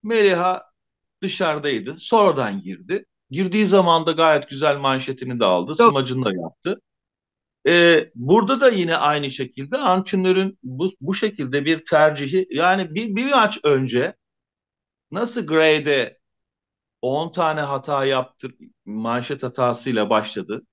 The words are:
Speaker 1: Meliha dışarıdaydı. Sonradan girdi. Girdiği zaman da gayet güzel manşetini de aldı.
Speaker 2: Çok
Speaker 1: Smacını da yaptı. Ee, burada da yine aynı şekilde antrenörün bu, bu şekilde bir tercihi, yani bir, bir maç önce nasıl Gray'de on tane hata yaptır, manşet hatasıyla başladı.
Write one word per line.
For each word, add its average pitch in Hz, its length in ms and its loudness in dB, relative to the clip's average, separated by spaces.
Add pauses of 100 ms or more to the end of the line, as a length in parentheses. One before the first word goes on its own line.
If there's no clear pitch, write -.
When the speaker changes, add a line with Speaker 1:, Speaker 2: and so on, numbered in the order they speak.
Speaker 1:
Meliha 190 600 2 (600)
dışarıdaydı. 147 760 -4
Sonradan 143 640 2
girdi. 170 440 -8 (240)
Girdiği 185 360 0
zaman 170 400 4
da 165 60 0
gayet 156 380 2
güzel 143 280 0
manşetini 131 640 -4
de 110 40 2
aldı. 90 340 2
Speaker 2:
Çok 233 160 6
Speaker 1:
Smacını 127 300 -2
da 101 100 -2
yaptı. 92 460 -8 (880)
Ee, 170 460 6
burada 202 460 2
da 262 80 6
yine 175 280 0
aynı 143 340 0
şekilde 139 460 -8
antrenörün 190 880 0
bu, 135 380 -6
bu 175 140 -6
şekilde 143 500 -4
bir 160 200 -2
tercihi, 151 680 0
yani 175 440 -2
bir, 208 220 -4
bir 262 140 -2
maç 226 340 2
önce 135 520 0 (920)
nasıl 220 360 -4
Gray'de 151 720 2 (840)
on 147 300 -4
tane 156 280 -2
hata 139 440 -4
yaptır, 131 500 -4 (320)
manşet 117 560 -6
hatasıyla 120 680 -2
başladı. 107 520 -4 (100)